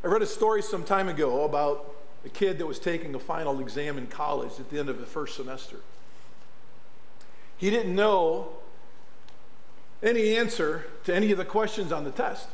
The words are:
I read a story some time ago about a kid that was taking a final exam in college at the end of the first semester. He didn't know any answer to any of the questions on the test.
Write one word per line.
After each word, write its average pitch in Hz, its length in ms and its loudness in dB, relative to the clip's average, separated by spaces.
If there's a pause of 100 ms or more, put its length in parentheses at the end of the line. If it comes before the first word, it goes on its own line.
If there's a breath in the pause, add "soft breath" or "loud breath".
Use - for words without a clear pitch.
I 185 40 -2
read 208 140 6
a 202 60 2
story 220 340 4
some 190 220 -2
time 190 260 2
ago 143 340 2
about 147 500 0 (300)
a - 60 -4
kid 185 300 2
that 165 80 0
was 139 100 -2
taking 165 380 -2
a 127 40 -4
final 139 400 0
exam 139 380 -2
in 123 100 -2
college 139 520 -2
at 127 100 -4
the 147 80 -2
end 143 100 0
of 123 120 -2
the 120 60 -4
first 143 300 -4
semester. 127 420 -4 (1800 loud breath)
He 190 140 2
didn't 208 240 2
know 185 540 4 (1500)
any 220 340 4
answer 165 480 2 (200)
to 175 100 2
any 208 160 6
of 185 80 4
the 185 60 0
questions 208 460 0
on 147 120 0
the 143 80 -2
test. - 420 -2